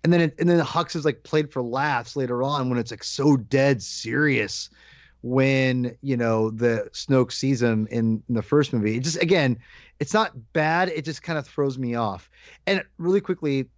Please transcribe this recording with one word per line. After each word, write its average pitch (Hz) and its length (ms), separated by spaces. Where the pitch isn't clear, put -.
And 170 80
then 175 100
it, 156 160
and 175 100
then 175 160
Hux - 320
is, 147 80
like, 151 180
played 156 300
for 131 100
laughs 127 540
later 123 260
on 135 280
when 123 80
it's, 113 120
like, 110 140
so 139 320
dead 135 460
serious 123 880
when, 127 760
you 135 160
know, 113 340
the 110 420
Snoke 127 400
sees 135 300
him 110 280
in, 113 380
in 123 60
the 110 80
first 143 300
movie. 107 240
It 127 40
just, 160 220
again, 160 360
it's 147 140
not 214 180
bad. 165 380
It 156 140
just 156 180
kinda 156 200
throws 139 360
me 120 160
off. 104 360
And 190 160
really 185 220
quickly 143 580